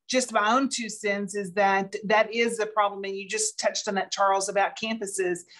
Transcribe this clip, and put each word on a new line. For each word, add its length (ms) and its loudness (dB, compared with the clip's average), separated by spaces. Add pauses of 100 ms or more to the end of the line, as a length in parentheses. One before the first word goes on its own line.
just 260 0
my 180 4
own 180 4
two 200 -4
cents 460 -4
is 180 -6
that 420 2 (100)
that 280 2
is 260 0
a 60 2
problem. 380 0
And 120 -6
you 120 -10
just 320 -4
touched 280 -2
on 60 -2
that, 180 -2
Charles, 380 2
about 260 0
campuses. 680 -2 (180)